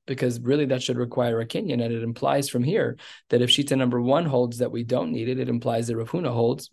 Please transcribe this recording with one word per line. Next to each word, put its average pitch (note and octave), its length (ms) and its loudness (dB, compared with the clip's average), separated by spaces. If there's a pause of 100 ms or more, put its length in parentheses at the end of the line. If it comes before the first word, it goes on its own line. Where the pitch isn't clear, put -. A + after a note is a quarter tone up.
because B2 340 -2
really C#3 260 2
that B2+ 160 0
should B2 160 -2
require A#2+ 420 0
a A#2 60 -4
kinyan, C#3+ 380 -2
and A#2 100 -2
it A2+ 80 -4
implies C#3 460 0
from B2 160 0
here D3+ 320 0 (340)
that A#2+ 120 4
if A#2+ 80 2
Shita C#3+ 280 4
number B2 240 2
one C3+ 240 4
holds B2 320 0
that A#2+ 140 0
we A#2 100 -4
don't B2 300 -2
need A2+ 160 -4
it, B2+ 100 -2
it B2 100 -4
implies A#2+ 380 0
that A#2 100 -2
Rav A2+ 140 -6
Huna D#3+ 220 -2
holds A#2 400 0